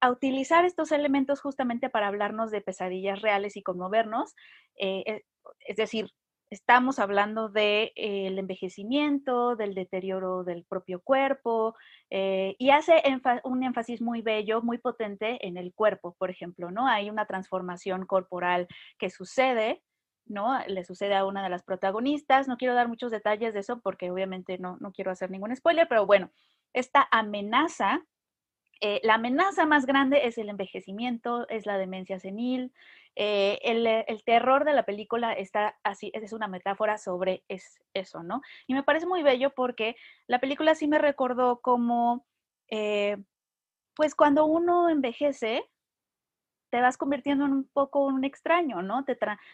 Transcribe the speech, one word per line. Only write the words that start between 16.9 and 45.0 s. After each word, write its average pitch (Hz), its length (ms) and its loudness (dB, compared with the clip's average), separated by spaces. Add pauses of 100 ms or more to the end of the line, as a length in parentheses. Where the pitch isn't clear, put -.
una 214 160 -2
transformación 185 800 -6
corporal 180 640 0 (300)
que 190 100 -4
sucede, 247 760 0 (440)
¿no? 220 400 -2
Le 185 180 -6
sucede 202 300 -2
a 196 100 2
una 196 180 -4
de 185 60 -2
las 180 140 -6
protagonistas. 262 840 0
No 240 100 -4
quiero 254 160 0
dar 240 120 4
muchos 233 240 -6
detalles 214 440 -2
de 202 60 -4
eso 233 200 -6
porque 185 300 -6
obviamente 185 480 -6
no, 180 200 -10
no 202 140 -12
quiero 190 180 -6
hacer 185 200 -6
ningún 208 260 -8
spoiler, 330 320 2
pero 220 160 4
bueno, 190 260 4 (440)
esta 254 360 2
amenaza, 220 960 0 (800)
eh, 208 220 0
la 220 100 6
amenaza 311 500 2
más 294 220 4
grande 277 400 4
es 233 100 -4
el 208 140 -6
envejecimiento, 226 960 -6
es 220 160 -6
la 202 140 -2
demencia 190 400 -6
senil. 247 560 -4 (400)
Eh, 202 480 2
el, 233 240 2
el 220 380 -2
terror 247 400 4
de 302 80 2
la 247 120 4
película 220 500 -4
está 208 480 -4
así, 208 320 -6
es 214 180 -10
una 214 160 -6
metáfora 196 480 -2
sobre 185 520 -4
es-, - 340 -14 (100)
eso, 185 300 -8
¿no? 202 180 -8 (260)
Y 254 60 -4
me 269 100 0
parece 320 240 2
muy 359 160 0
bello 269 280 4
porque 240 460 -4 (300)
la 247 120 0
película 294 360 2
sí 311 140 -4
me 302 100 4
recordó 254 600 0
cómo, 240 640 0 (440)
eh, 208 500 -2 (760)
pues 302 200 0
cuando 302 320 6
uno 349 420 4
envejece, 269 720 -2 (1080)